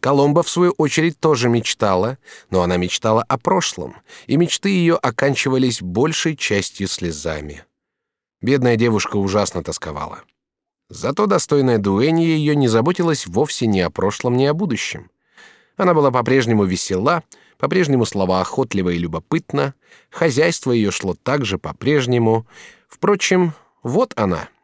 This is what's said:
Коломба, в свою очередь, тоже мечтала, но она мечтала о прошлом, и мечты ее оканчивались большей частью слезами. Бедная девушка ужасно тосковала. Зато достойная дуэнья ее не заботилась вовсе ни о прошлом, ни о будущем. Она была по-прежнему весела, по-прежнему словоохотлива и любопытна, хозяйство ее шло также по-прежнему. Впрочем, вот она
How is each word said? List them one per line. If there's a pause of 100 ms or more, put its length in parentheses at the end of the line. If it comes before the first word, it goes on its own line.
Коломба,
в
свою
очередь,
тоже
мечтала, (320)
но
она
мечтала
о
прошлом, (300)
и
мечты
ее
оканчивались
большей
частью
слезами. (760)
Бедная
девушка
ужасно
тосковала. (680)
Зато
достойная
дуэнья
ее
не
заботилась
вовсе
ни
о
прошлом,
ни
о
будущем. (680)
Она
была
по-прежнему
весела, (360)
по-прежнему
словоохотлива
и
любопытна, (360)
хозяйство
ее
шло
также
по-прежнему. (420)
Впрочем, (280)
вот
она (160)